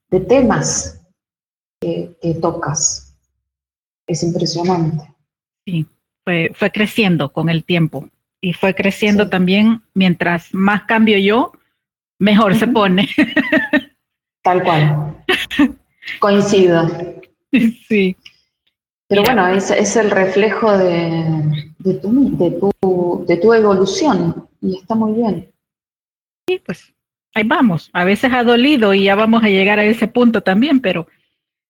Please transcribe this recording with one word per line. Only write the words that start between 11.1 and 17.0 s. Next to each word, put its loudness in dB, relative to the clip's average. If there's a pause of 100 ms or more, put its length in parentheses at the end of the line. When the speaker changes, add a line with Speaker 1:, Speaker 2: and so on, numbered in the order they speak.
Speaker 2:
yo, 0 (680)
mejor 4
se 2
Speaker 1:
Ujú. 0
Speaker 2:
pone. 2
<laughs> -4
Speaker 1:
Tal 0
cual. 0 (960)
Coincido. 2 (1000)